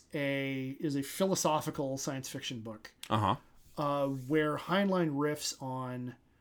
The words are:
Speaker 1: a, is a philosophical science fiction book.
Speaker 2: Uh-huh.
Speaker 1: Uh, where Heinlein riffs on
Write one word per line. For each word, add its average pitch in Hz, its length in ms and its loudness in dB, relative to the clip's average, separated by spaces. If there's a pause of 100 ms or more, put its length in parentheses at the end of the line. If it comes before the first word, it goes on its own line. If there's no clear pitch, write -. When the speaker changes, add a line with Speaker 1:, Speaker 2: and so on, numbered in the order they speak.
(140)
Speaker 1:
a, 139 680 0
is 151 160 0
a 139 80 2
philosophical 151 920 0
science 135 320 -6
fiction 131 320 -6
book. 110 300 -12 (180)
Speaker 2:
Uh-huh. 107 260 4 (420)
Speaker 1:
Uh, 143 300 2
where 143 500 2
Heinlein 185 540 4
riffs 147 500 0
on 127 540 -6 (260)